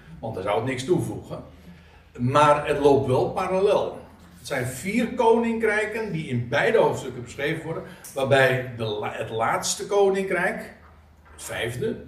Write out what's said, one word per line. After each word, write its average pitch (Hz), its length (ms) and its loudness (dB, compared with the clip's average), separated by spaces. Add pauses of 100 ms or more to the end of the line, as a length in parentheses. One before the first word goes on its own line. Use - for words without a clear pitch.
(200)
want 113 140 -8
daar - 80 -8
zou 104 140 0
het 117 100 0
niks 131 180 -4
toevoegen. 127 600 -2 (760)
Maar 147 480 4
het 143 120 0
loopt 139 280 6
wel 127 240 2
parallel. 185 680 0 (380)
Het - 80 -20
zijn 131 200 -4
vier 208 480 -2
koninkrijken 226 1000 2
die 156 160 -6
in 120 200 -4
beide 170 300 2
hoofdstukken 120 440 0
beschreven 147 420 -6
worden, 160 180 -8 (320)
waarbij 127 600 2
de 113 80 -6
la-, 104 280 -6
het - 180 -8
laatste 113 560 -2
koninkrijk, 196 840 0 (600)
het - 100 -18
vijfde, 120 540 -4 (120)